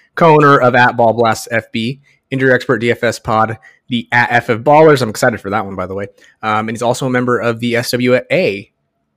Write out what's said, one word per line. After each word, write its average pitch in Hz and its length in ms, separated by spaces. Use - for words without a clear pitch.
co-owner 151 440
of 123 160
at 120 220
Ball 113 160
Blast 113 380
F 113 200
B, 123 300
injury 131 200
expert 123 280
D 117 120
F 113 100
S 113 160
Pod, 110 400
the 120 240
at 120 180
F 120 200
F 113 100
Ballers. 147 420
I'm 110 80
excited 113 300
for 98 120
that 104 120
one, 95 120
by 92 100
the 92 80
way. 98 140
Um, 107 260
and 113 40
he's 117 100
also 120 240
a 131 40
member 123 300
of 117 220
the 117 160
S 123 140
W 123 280
A. 120 440